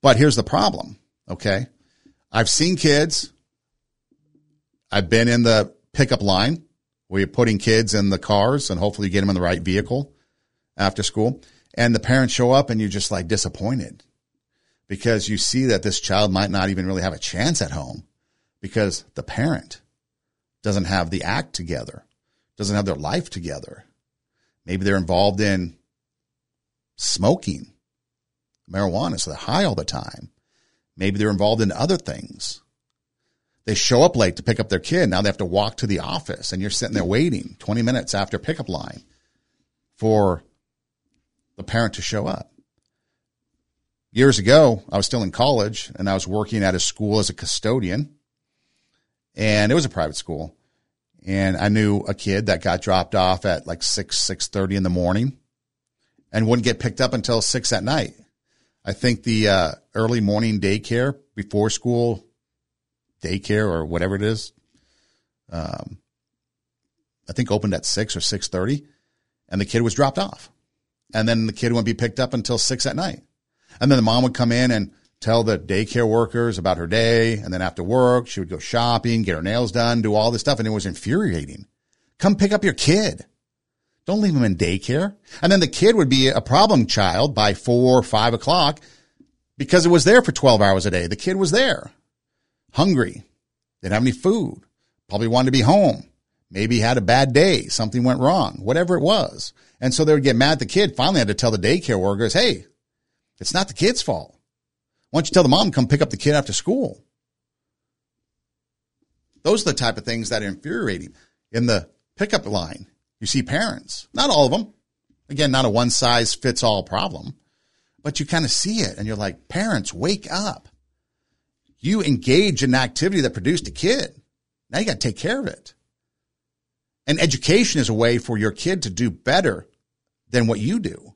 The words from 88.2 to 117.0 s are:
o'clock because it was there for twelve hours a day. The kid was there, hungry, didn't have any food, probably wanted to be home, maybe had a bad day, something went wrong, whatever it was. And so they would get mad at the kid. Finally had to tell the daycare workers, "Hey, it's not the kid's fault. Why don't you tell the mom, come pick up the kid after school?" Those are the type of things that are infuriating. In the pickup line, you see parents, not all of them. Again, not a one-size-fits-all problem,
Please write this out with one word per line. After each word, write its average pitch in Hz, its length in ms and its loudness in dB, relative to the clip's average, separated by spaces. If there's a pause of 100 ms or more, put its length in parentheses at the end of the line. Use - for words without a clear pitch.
o'clock 147 460 0 (800)
because 165 280 4
it 175 40 6
was 170 140 6
there 226 180 8
for 247 100 0
twelve 117 300 4
hours 98 240 4
a 101 60 0
day. 87 160 -2
The 95 80 -4
kid 190 220 -4
was 185 140 0
there, 247 400 0 (800)
hungry, 151 500 2 (580)
didn't 92 120 -4
have 110 100 2
any 127 80 2
food, 190 500 -2 (460)
probably 104 200 -2
wanted 123 180 4
to 131 120 2
be 127 40 4
home, 143 480 4 (420)
maybe 110 280 0
had 117 180 2
a 117 40 0
bad 123 320 4
day, 156 340 4
something 120 360 -2
went 127 160 2
wrong, 139 420 0
whatever 165 360 0
it 139 60 0
was. 185 500 0 (260)
And 127 140 -2
so 160 120 2
they 151 80 6
would 143 100 2
get 131 120 4
mad 135 180 4
at 151 60 -4
the 117 60 -6
kid. 180 300 0
Finally 160 240 2
had 113 100 2
to 104 40 0
tell 113 180 0
the 107 60 -2
daycare 117 420 0
workers, 101 340 0
"Hey, 180 320 0 (760)
it's - 140 -6
not 190 140 0
the - 60 -16
kid's 214 280 0
fault. - 360 -6 (720)
Why 151 100 0
don't 165 100 -2
you - 40 -12
tell 180 100 8
the 139 60 6
mom, 220 220 4
come 123 160 2
pick 143 140 4
up - 80 0
the - 80 -8
kid 147 180 2
after 139 180 -2
school?" - 500 -4 (2500)
Those 208 180 2
are 170 100 0
the - 60 -2
type 117 200 -2
of - 80 -12
things 117 240 -6
that 110 120 -2
are 104 60 -6
infuriating. 98 640 -8 (380)
In 117 140 0
the 107 240 0 (260)
pickup 202 300 -2
line, 90 420 -6 (320)
you 110 80 -10
see 131 160 0
parents, - 720 -6
not 277 160 0
all 151 160 6
of 127 60 2
them. 202 220 -4 (540)
Again, 143 240 0
not 131 140 2
a 117 40 2
one-size-fits-all 120 1120 0
problem, 98 520 -6 (640)